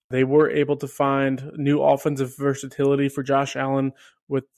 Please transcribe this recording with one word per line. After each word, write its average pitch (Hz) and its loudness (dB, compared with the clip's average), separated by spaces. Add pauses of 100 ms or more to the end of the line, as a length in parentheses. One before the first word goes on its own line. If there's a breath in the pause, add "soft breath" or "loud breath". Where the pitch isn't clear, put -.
(100)
They 127 2
were 147 4
able 143 0
to 139 -8
find 139 -2
new 143 0
offensive 139 0
versatility 139 0
for 135 -6
Josh 139 0
Allen 135 -2 (360 soft breath)
with 135 -2 (140)